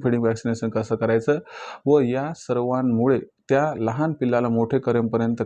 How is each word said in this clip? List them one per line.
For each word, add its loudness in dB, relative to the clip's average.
फीडिंग, 2
व्हॅक्सिनेशन -2
कसं -2
करायचं 0
व 6
या -2
सर्वांमुळे 0
त्या 2
लहान -2
पिल्लाला 0
मोठे 2
करेपर्यंत 0